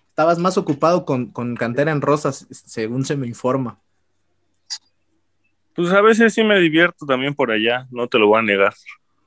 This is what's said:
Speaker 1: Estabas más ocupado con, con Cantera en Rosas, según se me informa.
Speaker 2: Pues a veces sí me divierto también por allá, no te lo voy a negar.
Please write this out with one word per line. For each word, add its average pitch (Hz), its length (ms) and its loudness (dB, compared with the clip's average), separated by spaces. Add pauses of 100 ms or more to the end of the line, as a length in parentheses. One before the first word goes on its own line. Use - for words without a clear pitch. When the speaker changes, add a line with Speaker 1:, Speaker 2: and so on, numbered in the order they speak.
Speaker 1:
Estabas 165 300 0
más 180 180 0
ocupado 170 480 0
con, 123 220 -2
con 120 280 -8
Cantera 123 360 -2
en 147 100 -2
Rosas, 143 480 -2
según 117 560 -6
se 147 100 -4
me 135 120 -6
informa. 123 520 -4 (2000)
Speaker 2:
Pues 175 160 -2
a 196 100 4
veces 220 320 4
sí 226 100 0
me 208 160 2
divierto 165 460 2
también 139 300 -2
por 127 160 0
allá, 117 400 -2
no 120 160 -6
te 123 100 -2
lo 107 100 4
voy 107 120 6
a 113 40 -2
negar. 101 300 2 (540)